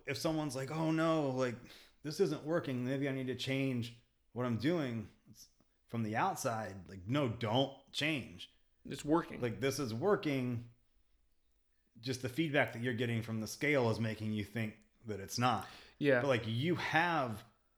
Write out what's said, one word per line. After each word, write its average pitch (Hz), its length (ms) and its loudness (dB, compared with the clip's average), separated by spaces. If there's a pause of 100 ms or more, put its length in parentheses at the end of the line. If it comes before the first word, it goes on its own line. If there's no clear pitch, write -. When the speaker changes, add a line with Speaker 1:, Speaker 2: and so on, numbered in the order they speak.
Speaker 1:
if - 120 -4
someone's 156 380 0
like, 135 160 -4
"Oh 160 200 0
no, 160 400 4
like, 127 240 0 (480)
this 151 160 -2
isn't 151 240 2
working, 139 420 0
maybe 139 220 0
I 135 60 0
need 131 140 -4
to 127 80 -2
change 131 600 0 (380)
what 120 120 -2
I'm 120 120 2
doing," 123 500 0 (240)
it's, - 160 -20 (400)
from 117 160 -2
the 107 140 -2
outside, 117 580 0 (140)
like, 95 180 -12
"No, 135 220 2
don't 117 440 2 (200)
change. 135 580 -4 (360)
Speaker 2:
It's 123 180 -8
working. 160 360 0
Speaker 1:
Like, 120 200 -2
this 131 180 0
is 123 140 -2
working. 131 720 0 (1400)
Just 120 200 -4
the 120 80 -4
feedback 143 440 2
that 117 80 -6
you're 123 120 0
getting 117 300 0
from 113 160 -4
the 107 80 -4
scale 139 420 4
is 104 100 2
making 110 340 -2
you 107 100 0
think 107 320 -4 (320)
that 101 140 -4
it's 98 180 -6
not." 117 280 2 (300)
Speaker 2:
Yeah. 139 240 4
Speaker 1:
But, 143 60 0
like, 127 180 4
you 127 300 0
have 147 680 0 (340)